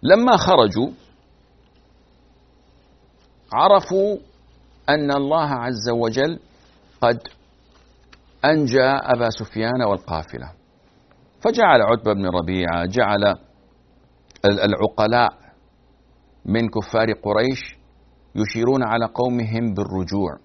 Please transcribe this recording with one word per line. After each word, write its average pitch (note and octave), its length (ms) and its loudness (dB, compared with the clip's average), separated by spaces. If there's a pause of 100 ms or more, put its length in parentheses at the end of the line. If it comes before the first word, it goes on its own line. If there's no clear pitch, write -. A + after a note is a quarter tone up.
لما A3 340 4
خرجوا B2 520 2 (2750)
عرفوا F#3+ 640 2 (720)
أن D3 220 2
الله C#3+ 380 0
عز A#2+ 400 -6
وجل A#2+ 500 -2 (640)
قد A#2+ 180 2 (1300)
أنجى C3+ 380 2
أبا B2+ 460 0
سفيان A2+ 600 -4
والقافلة، D#2+ 640 -6 (880)
فجعل G#3 420 4
عتبة A2 320 0
بن G2 120 -2
ربيعة، F2 600 -2
جعل G2+ 380 0 (1200)
ال-، G2+ 140 4
العقلاء G#2+ 680 0 (1160)
من A2+ 240 0
كفار A2 440 -2
قريش A2+ 640 -4 (580)
يشيرون A#2 480 -2
على A2+ 220 -2
قومهم A#2 680 -4
بالرجوع F#2 720 -6